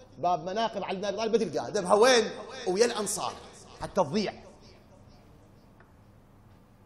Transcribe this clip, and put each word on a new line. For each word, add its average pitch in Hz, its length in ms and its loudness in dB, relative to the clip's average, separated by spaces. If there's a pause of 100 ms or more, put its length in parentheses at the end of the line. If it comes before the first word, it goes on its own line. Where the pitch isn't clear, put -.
(180)
باب 165 260 0
مناقب 202 400 -4
علي 185 140 -6
بن 196 60 -6
أبي 202 120 -2
طالب 220 160 -2
ما 226 60 4
تلقاها. 139 320 -4
ذبها 185 240 2
وين؟ 233 300 8 (440)
ويا 196 160 2
الأنصار، 185 480 -2 (480)
حتى - 140 -8
تضيع. 175 380 0 (2500)